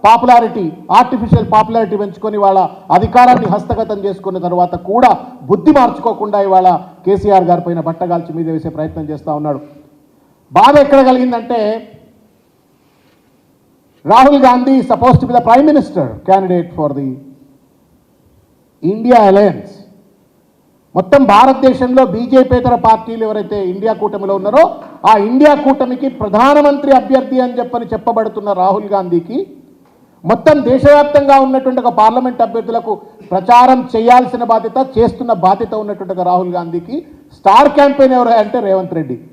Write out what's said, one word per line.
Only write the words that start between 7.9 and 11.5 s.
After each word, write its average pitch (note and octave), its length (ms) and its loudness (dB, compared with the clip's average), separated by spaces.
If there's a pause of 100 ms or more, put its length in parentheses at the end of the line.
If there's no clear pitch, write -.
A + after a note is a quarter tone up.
మీద E3 180 -6
వేసే D#3 220 -8
ప్రయత్నం D#3 340 -10
చేస్తా D3+ 280 -10
ఉన్నాడు. D3 220 -6 (960)
బాధ A#3+ 160 4 (120)
ఎక్కడ C#4 140 4 (100)
కలిగిందంటే, B3 500 -2 (2500)